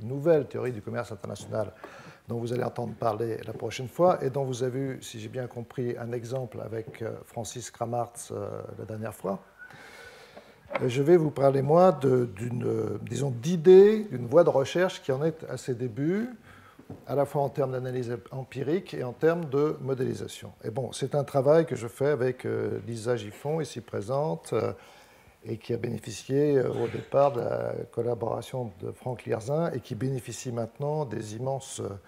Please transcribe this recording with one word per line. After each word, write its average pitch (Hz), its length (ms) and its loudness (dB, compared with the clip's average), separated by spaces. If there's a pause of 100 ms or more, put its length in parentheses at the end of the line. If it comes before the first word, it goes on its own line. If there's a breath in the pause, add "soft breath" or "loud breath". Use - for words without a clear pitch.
nouvelles 143 460 2
théories 120 240 -4
du 104 100 -8
commerce 113 300 -6
international 104 640 -6 (540 loud breath)
dont 117 120 -6
vous 117 120 -4
allez 123 120 -2
entendre 117 320 -6
parler 113 500 -2
la 107 80 -8
prochaine 117 360 -8
fois, 175 340 4
et 135 80 0
dont 139 120 -2
vous 127 200 -4
avez 127 160 -2
eu, 135 240 -6
si - 160 -14
j'ai 107 100 -10
bien 123 160 -8
compris, 120 540 -6
un 117 140 -8
exemple 120 520 -6
avec, 110 380 -8
euh, 110 80 -6 (160)
Francis - 420 -10
Kramartz, 117 600 -6
euh, 104 180 -6 (300)
la 113 60 -8
dernière 107 280 -8
fois, 190 240 -4 (1400 loud breath)
euh, 127 80 2
je 127 120 0
vais 160 140 8
vous 156 160 6
parler, 135 300 4
moi, 170 320 8
de, 127 320 4 (100)
d'une, 120 300 -4
euh, 110 380 -2
disons, 135 260 -2
d'idée, 185 840 10
d'une 120 160 -4
voie 156 160 8
de 151 60 6
recherche 156 520 2
qui 135 120 0
en 135 100 -2
est 160 260 -2
à 135 60 -6
ses 127 200 -4
débuts, 143 540 -2 (760 loud breath)
à 127 80 -2
la 143 80 4
fois 143 180 -2
en 139 60 2
termes 135 240 -2
d'analyse 127 460 -4 (140)
empirique 135 640 -4
et 139 120 -6
en 120 80 -6
termes 165 320 2
de 147 340 2
modélisation. 131 720 -4 (140)
Et - 40 -4
bon, 110 220 -4
c'est - 240 -4
un 143 80 2
travail 143 420 6
que 165 120 -4
je 113 100 -6
fais 135 220 0
avec, 123 360 0
euh, 110 400 -2
Lisa 117 300 -2
Giffon, 117 460 -6
ici 139 180 -8
présente, 135 720 -4
euh, 107 220 0 (720 loud breath)
et 113 100 -6
qui - 180 -6
a 117 40 -2
bénéficié, 127 800 0
euh, 123 100 4
au 117 220 -2
départ 135 420 2
de 120 80 -2
la 117 320 -2 (220)
collaboration 117 880 -4
de 107 100 -8
Franck 123 320 -10
Lierzin 127 480 -2
et 127 80 -4
qui 113 160 -8
bénéficie 127 560 -6
maintenant 143 540 -4
des 107 320 -8
immenses, 131 420 -6
euh, 107 80 -4 (200 loud breath)